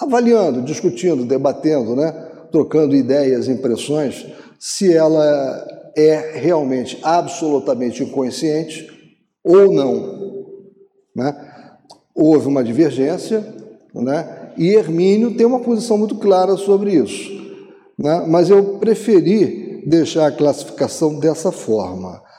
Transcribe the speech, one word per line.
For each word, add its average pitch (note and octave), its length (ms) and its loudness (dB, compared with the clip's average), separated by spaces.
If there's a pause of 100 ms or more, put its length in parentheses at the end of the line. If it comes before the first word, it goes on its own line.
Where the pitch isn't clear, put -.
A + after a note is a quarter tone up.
avaliando, A#3 580 2
discutindo, D#3 640 -2
debatendo, C3+ 720 0
né? D#3 300 -4 (240)
Trocando D3 460 2
ideias, C3 500 2
impressões, B2+ 800 -4 (320)
se - 340 0
ela D3+ 1040 0
é D#3 380 4
realmente C#3 640 -2
absolutamente C#3 1000 -2
inconsciente D3+ 840 -4 (560)
ou F#3+ 280 6
não, A#2 720 -4 (720)
né? B2+ 180 -4 (800)
Houve D3+ 360 4
uma C#3 160 0
divergência, D3 800 0 (480)
né? C3+ 640 -6
E E3+ 120 2
Hermínio G3 640 2
tem A#3 100 4
uma B3 140 0
posição A#3 360 -2
muito G#3 200 -2
clara F#3+ 400 2
sobre G3+ 360 0
isso, - 380 0 (640)
né? D#3 300 -2
Mas E3+ 240 4
eu G3 300 4
preferi G3+ 1080 0
deixar D#3 400 2
a C#3+ 60 0
classificação D3 880 -2
dessa D3+ 320 -2
forma, F#2 680 -6 (180)